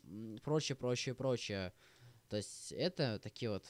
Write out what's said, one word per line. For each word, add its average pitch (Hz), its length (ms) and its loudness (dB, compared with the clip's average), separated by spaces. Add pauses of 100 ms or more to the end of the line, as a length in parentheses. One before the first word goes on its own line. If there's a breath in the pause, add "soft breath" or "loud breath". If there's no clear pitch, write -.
м, 110 400 -8
прочее, 147 320 2
прочее, 123 400 2
прочее. 107 580 0 (560 loud breath)
То 104 80 0
есть - 360 -6
это 135 460 2
такие 113 300 -2
вот 98 200 0